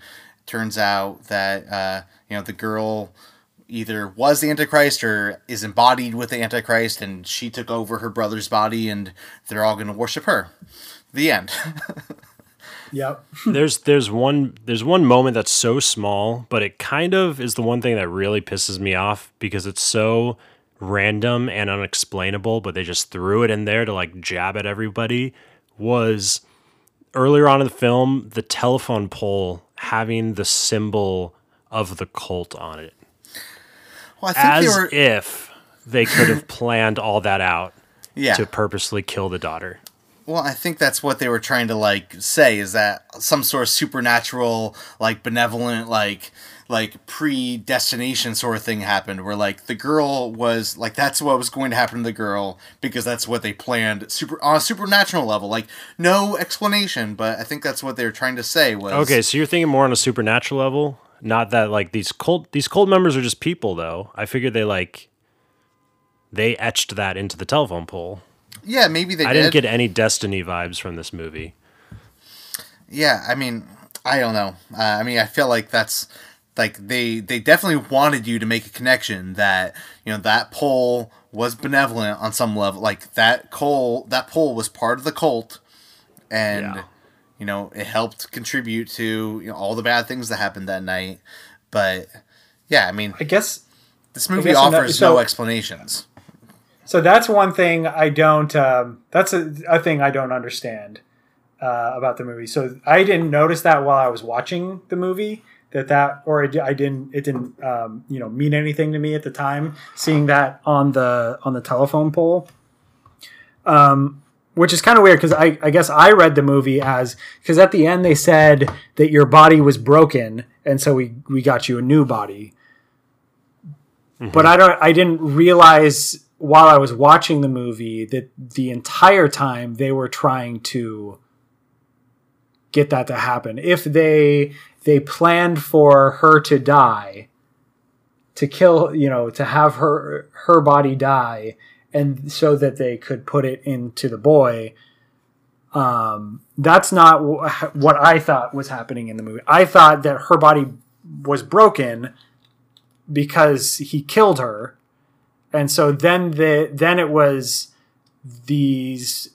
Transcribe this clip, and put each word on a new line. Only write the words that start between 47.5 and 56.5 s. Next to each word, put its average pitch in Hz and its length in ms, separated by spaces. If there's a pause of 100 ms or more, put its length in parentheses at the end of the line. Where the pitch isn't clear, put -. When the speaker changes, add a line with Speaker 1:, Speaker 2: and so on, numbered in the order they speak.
Speaker 1:
sort 113 200
of 104 60
thing 107 200
happened, 98 420
where, 104 100
like, 101 320
the 123 80
girl 139 580
was, 117 440
like, 110 180
that's 143 260
what 143 180
was 123 120
going 135 220
to 117 40
happen 117 220
to 117 60
the 113 80
girl, 101 440 (240)
because - 240
that's 120 220
what 113 160
they 104 100
planned 107 600
super, 156 320
on 147 120
a 151 40
supernatural 196 680
level. 101 220
Like, 113 180 (320)
no 196 380
explanation, 180 800